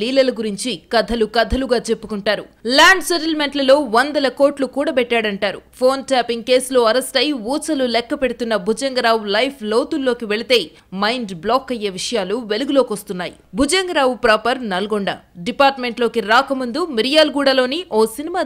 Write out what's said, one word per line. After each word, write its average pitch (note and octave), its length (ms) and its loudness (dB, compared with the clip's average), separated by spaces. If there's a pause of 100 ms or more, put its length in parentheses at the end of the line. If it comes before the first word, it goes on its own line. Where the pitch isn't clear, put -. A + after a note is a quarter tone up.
లీలల C4 360 2
గురించి A3 340 -4 (220)
కథలు A3+ 320 2 (100)
కథలుగా A#3 440 0 (100)
చెప్పుకుంటారు. G#3 560 -4 (320)
ల్యాండ్ F4+ 320 6
సెటిల్మెంట్లలో D4 680 2 (200)
వందల C#4 320 2 (100)
కోట్లు C#4 380 2
కూడబెట్టాడంటారు. A#3+ 840 -2 (200)
ఫోన్ C4 320 2
ట్యాపింగ్ A#3 380 0
కేసులో B3+ 420 4
అరెస్ట్ C4 300 0
అయి D4 120 0 (220)
ఊచలు C#4+ 400 -2
లెక్క A#3 260 -2
పెడుతున్న A#3 340 -2 (140)
భుజంగరావు A3+ 560 0 (100)
లైఫ్ C4+ 240 -2 (120)
లోతుల్లోకి A#3+ 600 -2
వెళితే A3+ 280 2 (420)
మైండ్ A3 320 -2 (100)
బ్లాక్ B3+ 320 0
అయ్యే G#3 220 -4
విషయాలు G3+ 400 -4 (160)
వెలుగులోకొస్తున్నాయి. A3 840 -2 (260)
భుజంగరావు D4+ 540 0 (100)
ప్రాపర్ A#3 380 2 (100)
నల్గొండ. G3+ 360 -2 (400)
డిపార్ట్మెంట్లోకి B3 840 0
రాకముందు C4 520 0 (160)
మిర్యాలగూడలోని C4+ 840 2 (180)
ఓ - 20 6 (140)
సినిమా E4+ 300 -4